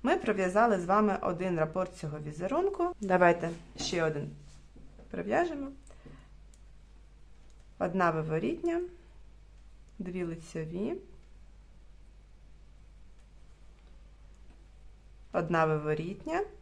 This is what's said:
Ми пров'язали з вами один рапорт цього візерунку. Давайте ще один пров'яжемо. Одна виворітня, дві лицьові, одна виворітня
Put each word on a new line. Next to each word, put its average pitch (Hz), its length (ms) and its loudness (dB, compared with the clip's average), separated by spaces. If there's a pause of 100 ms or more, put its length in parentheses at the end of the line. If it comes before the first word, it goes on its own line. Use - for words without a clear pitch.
Ми 302 140 4
пров'язали 196 640 2
з 175 40 -4
вами 202 380 4
один 180 360 0
рапорт 170 380 -2
цього 151 300 -8
візерунку. 330 760 0
Давайте 180 500 6 (260)
ще 170 280 0
один 147 260 -2 (800)
пров'яжемо. 277 580 0 (2000)
Одна 175 320 2
виворітня, 220 720 0 (1160)
дві 180 260 -6
лицьові, 170 720 -6 (4000)
одна 165 320 2
виворітня 160 800 0 (180)